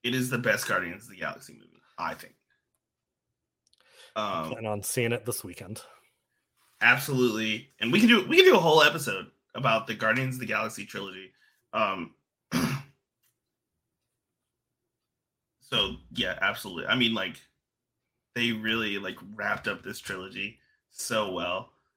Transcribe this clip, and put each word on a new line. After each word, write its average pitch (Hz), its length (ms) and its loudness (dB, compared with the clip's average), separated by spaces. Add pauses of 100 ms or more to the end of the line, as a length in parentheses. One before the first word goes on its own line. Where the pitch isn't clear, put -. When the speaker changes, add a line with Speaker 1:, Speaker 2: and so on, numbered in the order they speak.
Speaker 1:
It 120 120 -2
is 127 160 0
the 123 80 -2
best 110 300 0
Guardians 90 360 -4
of - 60 -20
the 95 60 -20
Galaxy - 380 -10
movie, - 280 -20 (160)
I 85 160 -6
think. - 220 -18 (1800)
Speaker 2:
I 98 300 -4
Speaker 1:
Um, 80 80 -6
Speaker 2:
plan 110 140 -8
on 104 180 -4
seeing 117 280 0
it 120 120 -4
this - 180 -6
weekend. 92 400 -14 (960)
Speaker 1:
Absolutely. 117 1000 2
And 113 100 0
we 165 80 4
can 226 100 6
do, 226 200 6
we 320 80 4
can 381 80 10
do 359 120 10
a 180 40 6
whole 160 220 6
episode 139 500 0 (220)
about 113 340 0
the 113 60 -4
Guardians 123 420 0
of 127 40 -8
the 117 60 -8
Galaxy 107 400 -4
trilogy. 95 460 -12 (400)
Um, 98 420 -2 (380)
<clears throat> - 0 - (3000)
so, 104 360 -2 (160)
yeah, 92 280 -4
absolutely. 95 460 -4
I 113 100 0
mean, 117 180 2
like, 95 260 -6 (960)
they 120 180 2
really, 110 460 0
like, 95 180 -6 (180)
wrapped 104 340 -4
up 98 140 -6
this 101 160 -12
trilogy 95 600 -10 (320)
so 107 420 -2
well. 87 380 -4 (260)